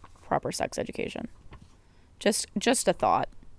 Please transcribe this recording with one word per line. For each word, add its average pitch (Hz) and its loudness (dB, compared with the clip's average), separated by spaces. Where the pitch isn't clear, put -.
proper - -2
sex - -4
education. - -6
Just, - 2
just 226 2
a 190 8
thought, - 2